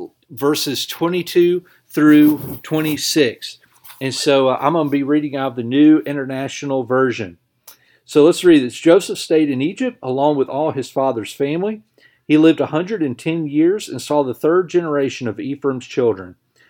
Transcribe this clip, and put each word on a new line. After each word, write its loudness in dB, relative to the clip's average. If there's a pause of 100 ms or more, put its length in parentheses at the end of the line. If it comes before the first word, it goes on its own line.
(280)
verses -2
twenty-two 0 (240)
through 4
twenty-six. -4 (440)
And -6
so, 2
uh, 0
I'm 0
gonna -2
be -2
reading -2
out -6
of -16
the -6
New 4
International -6
Version. -2 (640)
So 4
let's 4
read 8
this. -6
"Joseph 2
stayed 0
in -4
Egypt -4
along 0
with 0
all -4
his -8
father's -4
family. -4 (440)
He 4
lived 6
a -2
hundred -4
and -4
ten -6
years 0
and -10
saw 0
the -6
third 0
generation -2
of -6
Ephraim's -6
children. -2 (340)